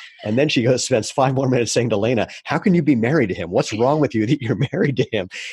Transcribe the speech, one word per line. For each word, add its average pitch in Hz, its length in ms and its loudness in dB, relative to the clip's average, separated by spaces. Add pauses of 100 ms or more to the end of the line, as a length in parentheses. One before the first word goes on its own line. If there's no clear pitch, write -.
(240)
And 107 140 -2
then 151 100 2
she 139 140 0
goes, 120 200 2
spends 113 280 -2
five 135 240 0
more 135 140 0
minutes 120 240 0
saying 117 180 0
to 110 80 0
Lena, 110 280 0 (180)
"How 139 140 -2
can 190 160 2
you 170 80 4
be 139 140 2
married 120 320 2
to 90 60 -4
him? 87 160 -6
What's 117 240 0
wrong 135 260 2
with 139 140 0
you 110 120 0
that 139 140 0
you're 110 160 -2
<laughs> 120 160 -2
married 113 240 0
to 120 160 0
him?" 95 160 -2 (240)